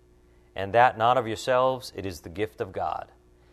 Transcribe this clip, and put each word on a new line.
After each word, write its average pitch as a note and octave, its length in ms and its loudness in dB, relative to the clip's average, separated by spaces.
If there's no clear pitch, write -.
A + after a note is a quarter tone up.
and G2 180 -4
that A#2 240 6
not A#2+ 200 4
of A2+ 100 0
yourselves, B2+ 680 0
it F#2+ 100 -8
is F2+ 160 -10
the G2+ 80 -14
gift G2+ 320 -6
of F#2+ 100 -8
God, F2+ 400 -6